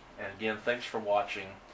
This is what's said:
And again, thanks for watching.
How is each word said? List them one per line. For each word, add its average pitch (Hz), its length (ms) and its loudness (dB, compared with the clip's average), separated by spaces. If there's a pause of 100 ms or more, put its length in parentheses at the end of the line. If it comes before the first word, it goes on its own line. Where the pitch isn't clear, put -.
(200)
And 101 80 -6 (100)
again, 107 260 0
thanks 123 200 2
for - 160 -2
watching. 101 480 2 (260)